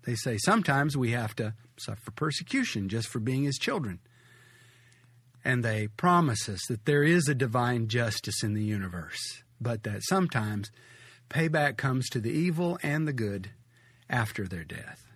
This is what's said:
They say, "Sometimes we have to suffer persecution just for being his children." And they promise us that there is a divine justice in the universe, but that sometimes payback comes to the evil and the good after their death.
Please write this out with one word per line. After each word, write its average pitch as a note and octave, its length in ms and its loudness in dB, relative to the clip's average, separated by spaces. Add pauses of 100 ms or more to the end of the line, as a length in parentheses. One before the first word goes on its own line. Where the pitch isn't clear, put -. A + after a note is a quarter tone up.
They B2 100 0
say, A2+ 220 -2
"Sometimes D3 600 4
we A#2+ 140 2
have A#2+ 260 -2
to G#2+ 160 -4 (240)
suffer G#2+ 340 -10
persecution D3+ 760 -2
just A2 180 -2
for B2 120 -6
being C3 240 0
his C#3 140 0
children." B2+ 420 -2 (1400)
And B2 200 0
they G#2+ 240 0
promise E3 640 4
us F#2+ 200 -6
that A2 160 -4
there C#3+ 180 4
is E3 240 6
a D3 80 2
divine A#2+ 520 2
justice A2+ 560 -2
in G#2 120 0
the G#2+ 80 0
universe, F#2+ 800 -6 (180)
but A#2 220 -4
that G#2 200 -4
sometimes G#2+ 680 0 (580)
payback D#3 480 2
comes C3 320 0
to B2+ 100 -2
the G#2+ 120 -2
evil F3 500 0
and D3+ 260 0
the D3 60 -2
good G2+ 360 -4 (600)
after A2 380 -2
their F2 160 -8
death. - 380 -14 (140)